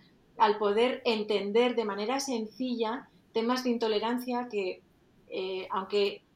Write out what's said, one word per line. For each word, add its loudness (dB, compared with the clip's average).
al 4
poder 2
entender 2
de 0
manera -2
sencilla -4
temas 2
de 0
intolerancia 0
que, -4
eh, -6
aunque 0